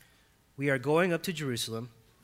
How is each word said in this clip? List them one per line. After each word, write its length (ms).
we 140
are 80
going 340
up 120
to 100
Jerusalem, 560